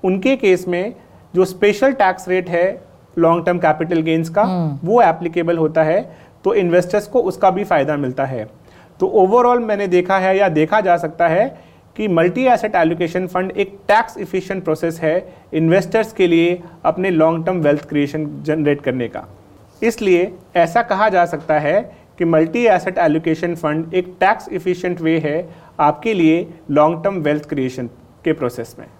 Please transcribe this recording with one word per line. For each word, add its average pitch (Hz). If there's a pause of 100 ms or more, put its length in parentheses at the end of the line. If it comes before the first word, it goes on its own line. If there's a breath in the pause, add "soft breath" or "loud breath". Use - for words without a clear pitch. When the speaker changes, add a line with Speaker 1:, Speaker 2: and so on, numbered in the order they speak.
Speaker 1:
उनके 196
case 185
में 180 (400 soft breath)
जो 185
special 208
tax 190
rate 185
है 180 (340)
long 165
term 175
capital 165
gains 160
का, 180
Speaker 2:
हम्म। 165
Speaker 1:
वो 233
applicable 170
होता 160
है, 170 (280 loud breath)
तो 453
investors 180
को 247
उसका 190
भी 190
फ़ायदा 151
मिलता 135
है। 127 (560 soft breath)
तो 190
overall 240
मैंने 208
देखा 180
है 190
या 196
देखा 160
जा 180
सकता 170
है 202 (280 loud breath)
कि 214
multi 180
asset 226
allocation 170
fund 185
एक 196 (100)
tax 226
efficient 185
process 165
है 170 (200 loud breath)
investors 185
के 185
लिए 170 (220 loud breath)
अपने 185
long 165
term 185
wealth 151
creation 147
generate 147
करने 123
का। - (540)
इसलिए 196 (220)
ऐसा 170
कहा 208
जा 180
सकता 156
है 156 (220 loud breath)
कि 180
multi 165
asset 185
allocation 165
fund 160
एक 180
tax 202
efficient 180
वे 160
है 156 (320 loud breath)
आपके 151
लिए 170 (160 loud breath)
long 156
term 196
wealth 151
creation 131 (380)
के 160
process 123
में। - (140)